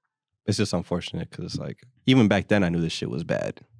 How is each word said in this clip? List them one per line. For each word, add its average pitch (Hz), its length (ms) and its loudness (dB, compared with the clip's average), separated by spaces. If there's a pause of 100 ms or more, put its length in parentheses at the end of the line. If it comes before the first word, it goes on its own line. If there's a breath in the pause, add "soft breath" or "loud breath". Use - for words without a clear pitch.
(460)
it's 101 120 0
just 104 140 0
unfortunate 85 580 -6
'cause, - 280 -10
like, 73 260 -10 (220)
even 127 240 6
back 98 180 2
then 104 160 4
I 87 60 2
knew 85 100 0
this 82 140 -2
shit - 160 -6
was 76 160 -6
bad, - 340 -4 (200)